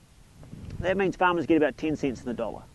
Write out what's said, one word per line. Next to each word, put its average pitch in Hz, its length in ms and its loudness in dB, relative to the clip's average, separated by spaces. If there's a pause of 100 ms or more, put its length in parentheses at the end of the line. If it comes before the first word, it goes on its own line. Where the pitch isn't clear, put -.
(840)
That 185 160 0
means 190 180 0
farmers 175 300 2
get 160 120 6
about 143 200 2
ten 156 180 -2
cents 123 260 -4
in 120 60 -10
the 120 60 -4
dollar. 107 280 -6 (140)